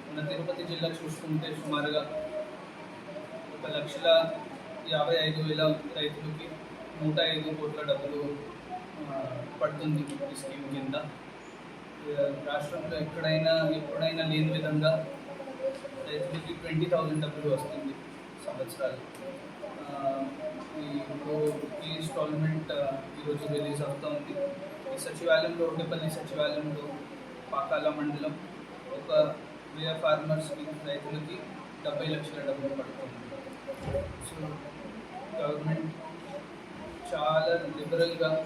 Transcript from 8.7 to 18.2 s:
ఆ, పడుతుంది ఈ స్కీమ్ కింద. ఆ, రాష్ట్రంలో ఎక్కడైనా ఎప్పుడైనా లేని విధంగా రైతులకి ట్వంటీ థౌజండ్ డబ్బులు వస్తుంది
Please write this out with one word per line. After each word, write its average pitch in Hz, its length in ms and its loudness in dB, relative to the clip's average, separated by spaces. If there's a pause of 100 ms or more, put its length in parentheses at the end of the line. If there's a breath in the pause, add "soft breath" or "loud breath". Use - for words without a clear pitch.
ఆ, 679 140 -6 (400)
పడుతుంది 151 460 2 (220)
ఈ 143 120 -6
స్కీమ్ 135 340 -6
కింద. 135 260 -2 (1080)
ఆ, 147 100 -2 (300)
రాష్ట్రంలో 147 520 -2
ఎక్కడైనా 160 560 4 (180)
ఎప్పుడైనా 160 540 2
లేని 156 260 6
విధంగా 156 400 8 (1120)
రైతులకి 160 500 -2
ట్వంటీ 160 320 2
థౌజండ్ 156 380 4
డబ్బులు 151 300 2
వస్తుంది - 400 -2 (480)